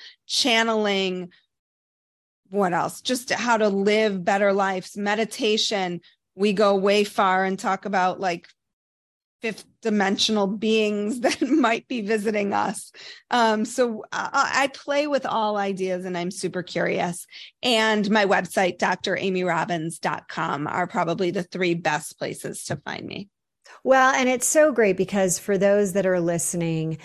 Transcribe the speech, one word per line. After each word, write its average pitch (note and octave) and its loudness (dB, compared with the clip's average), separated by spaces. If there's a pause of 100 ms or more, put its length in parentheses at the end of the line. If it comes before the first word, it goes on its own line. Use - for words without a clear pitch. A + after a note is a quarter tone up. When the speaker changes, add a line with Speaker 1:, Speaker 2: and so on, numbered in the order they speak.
(280)
Speaker 1:
channeling, G#3 0 (1200)
what F#3+ 0
else? D#3 -2
Just - -4
how A#3 2
to G#3+ 4
live G3 2
better G3+ 2
lives, F#3+ -2
meditation. G#3 -2 (340)
We G3+ 2
go G3+ 4
way G3+ 4
far F#3+ 2
and F#3+ -2
talk F#3+ -4
about, F#3 0
like, F3 -4 (960)
fifth A3 -8 (160)
dimensional G#3 2
beings G#3+ 0
<laughs> - -10
that - 0
might B3 2
be B3+ -4
visiting G#3 -2
us. G3+ -4 (400)
Um, A3 2
so A#3 -2
I, - -2 (120)
I C#4 2
play C#4+ -4
with C#4 -2
all G#3+ -2
ideas, F#3 -4
and F3+ -6
I'm F3 -4
super F3+ -6
curious. F3 -4 (380)
And A3 2
my G#3 4
website, F#3 0
Doctor F#3 -2
Amy F#3 -2
Robbins E3 -2
dot - -4
com, D3+ -4
are F3+ -2
probably F3 -2
the F3+ -4
three F3+ -2
best D#3 -4
places - -8
to E3 -6
find - -10
me. - -12 (540)
Speaker 2:
Well, C4 6
and C4 2
it's B3 0
so D4+ 4
great G#3 2
because F#3+ 0
for G3+ 0
those G3+ 4
that F#3+ 2
are F#3 2
listening, E3 -2